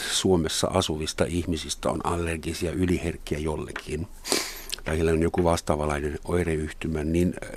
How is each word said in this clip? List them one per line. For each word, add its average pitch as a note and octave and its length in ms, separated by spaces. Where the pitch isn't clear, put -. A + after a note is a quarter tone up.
Suomessa - 600
asuvista D#2 540
ihmisistä D#2+ 600
on - 160
allergisia, E2 640
yliherkkiä E2+ 680
jollekin. D#2 680
Tai D#2+ 120
heillä E2 140
on D#2+ 100
joku E2 220
vastaavalainen D2+ 800
oireyhtymä, D#2 800
niin E2+ 300